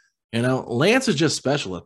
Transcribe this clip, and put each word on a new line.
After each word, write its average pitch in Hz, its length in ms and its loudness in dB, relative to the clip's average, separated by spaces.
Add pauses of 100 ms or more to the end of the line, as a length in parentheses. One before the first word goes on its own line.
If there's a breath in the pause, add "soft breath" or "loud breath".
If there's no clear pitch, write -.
(320 soft breath)
you 117 100 -2
know, 127 260 0
Lance 196 400 2
is 190 60 2
just 147 220 0
special 127 400 -4
at 85 100 -12